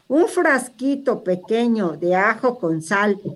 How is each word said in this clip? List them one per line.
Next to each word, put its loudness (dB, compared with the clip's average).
Un 4
frasquito 0
pequeño 0
de 0
ajo 0
con -2
sal 0